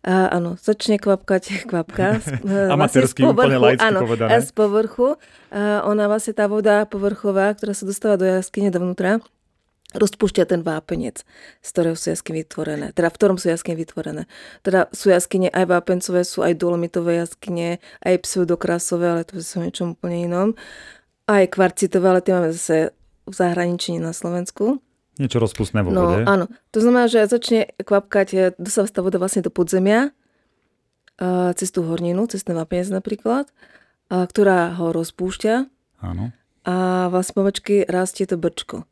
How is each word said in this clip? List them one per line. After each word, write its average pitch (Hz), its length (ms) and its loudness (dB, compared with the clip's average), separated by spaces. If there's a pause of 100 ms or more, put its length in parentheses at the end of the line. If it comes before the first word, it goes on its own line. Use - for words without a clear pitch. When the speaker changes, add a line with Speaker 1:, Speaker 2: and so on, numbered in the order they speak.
Speaker 1:
A, 185 320 0
áno, 175 240 -4
začne 208 400 -2
kvapkať 196 460 0 (160)
<laughs> 226 120 -12
kvapka 190 520 -2
z, 139 160 -6
Speaker 2:
<laughs> - 0 -
Speaker 1:
e, 196 320 0
vlastne - 0 -
z - 0 -
Speaker 2:
Amatérsky, 139 500 2
úplne 131 140 6 (180)
Speaker 1:
povrchu, 127 140 4
Speaker 2:
laicky 127 180 4
Speaker 1:
áno, 208 160 4
Speaker 2:
povedané. 113 300 0
Speaker 1:
a 226 80 6
z 233 140 -2
povrchu. 214 560 2 (420)
A 202 100 -6 (220)
ona 208 240 2
vlastne, 214 260 -2
tá 208 140 0
voda 208 400 2
povrchová, 196 640 0
ktorá 202 220 -6
sa 196 100 -8
dostáva 202 320 0
do 185 100 2
jaskyne 185 460 0
dovnútra, 180 480 0 (720)
rozpúšťa 196 560 0
ten 175 140 0
vápenec, 160 640 -6 (340)
z - 120 -20
ktorého 165 240 0
sú 165 160 -6
jaskyne 160 300 -6
vytvorené. 151 500 -8
Teda 170 180 0
v 160 60 -4
ktorom 196 220 2
sú 185 120 -2
jaskyne 170 260 -4
vytvorené. 160 480 -8 (380)
Teda 185 300 2
sú - 180 0
jaskyne 185 400 4
aj 180 180 2
vápencové, 180 560 0
sú 180 180 -6
aj 175 140 2
dolomitové 170 640 -2
jaskyne, 170 500 -6 (320)
aj 185 200 2
pseudokrasové, 175 880 -2
ale 170 140 0
to 180 160 -12
sú 165 200 -8
o 170 60 -4
niečom 170 280 -6
úplne 175 300 -6
inom. 175 260 0 (760)
Aj 202 180 4
kvarcitové, 185 640 0
ale 185 140 4
tie 185 120 0
máme 175 180 2
zase 160 420 0 (300)
v 196 120 -16
zahraničí, 175 580 0
nie 170 80 -4
na 165 120 -6
Slovensku. 180 680 -4 (360)
Speaker 2:
Niečo 131 220 -2
rozpustné 110 420 -2
vo 95 80 0
Speaker 1:
No, 180 180 2
Speaker 2:
vode. 104 160 2
Speaker 1:
áno. 190 220 2 (240)
To - 100 -2
znamená, 240 280 4
že 226 180 4
začne 233 360 0 (160)
kvapkať, 202 540 0
e, 190 80 -2 (160)
dostáva 196 320 -2
sa - 80 -10
tá 190 80 -2
voda 185 140 -2
vlastne 185 240 -2
do 170 100 -2
podzemia, 196 600 2 (1000)
e, - 80 -8 (300)
cez 185 160 -4
tú 180 140 -2
horninu, 175 440 -2
cez 196 160 -8
ten 175 120 -4
vápenec 180 340 -4
napríklad, 220 600 -4 (580)
a 185 160 -2
ktorá 180 520 2
ho 175 160 -2
rozpúšťa. 190 800 -2 (300)
Speaker 2:
Áno. 92 320 -8 (320)
Speaker 1:
A 180 120 -4 (340)
vlastne 185 260 -2
pomlčky 202 500 0
rastie 185 400 -2
to 185 120 -4
brčko. 165 560 -6